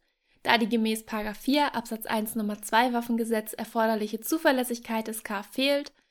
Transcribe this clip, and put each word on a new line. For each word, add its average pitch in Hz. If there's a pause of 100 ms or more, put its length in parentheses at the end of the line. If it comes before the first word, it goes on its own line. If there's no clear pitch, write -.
(420)
da 240
die 220
gemäß 220
Paragraph 214
vier 285
Absatz 226
eins 220
Nummer 208
zwei 240
Waffengesetz 226
erforderliche 220
Zuverlässigkeit 247
des 220
K 208
fehlt 285 (200)